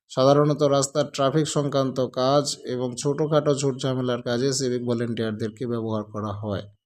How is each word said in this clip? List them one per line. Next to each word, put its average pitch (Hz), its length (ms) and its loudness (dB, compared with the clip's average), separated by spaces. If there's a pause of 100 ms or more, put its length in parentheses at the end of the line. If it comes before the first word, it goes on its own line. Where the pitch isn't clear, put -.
সাধারণত 143 520 4
রাস্তার 139 480 2
ট্রাফিক 139 380 2
সংক্রান্ত 135 580 0
কাজ 131 380 2 (200)
এবং 123 320 -4
ছোটোখাটো 147 580 2
ঝুটঝামেলার 127 680 -2
কাজে 123 300 0
সিভিক 127 320 -2
ভলেন্টিয়ারদেরকে 117 840 -4
ব্যবহার 110 380 -4
করা 104 280 -6
হয়। 104 320 -6 (220)